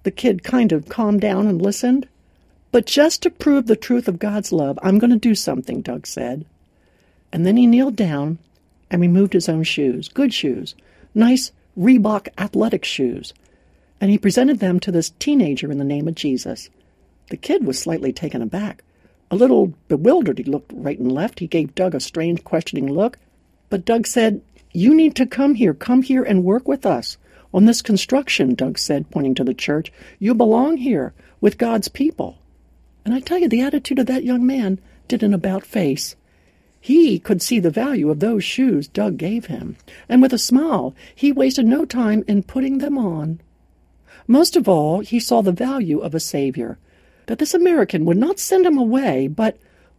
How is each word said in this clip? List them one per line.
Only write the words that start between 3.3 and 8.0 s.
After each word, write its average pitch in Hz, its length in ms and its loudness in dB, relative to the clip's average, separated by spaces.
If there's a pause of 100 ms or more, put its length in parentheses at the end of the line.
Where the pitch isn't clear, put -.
the 226 80 4
truth 240 320 -2
of 175 120 -4
God's 208 340 -4
love, 143 280 -2
I'm 190 180 4
gonna 240 180 4
do 220 180 2
something," 127 460 -6
Doug - 260 -10
said. 131 380 -10 (840)
And 170 140 -2
then 202 120 4
he 247 100 6
kneeled 247 300 4
down 156 400 -2 (520)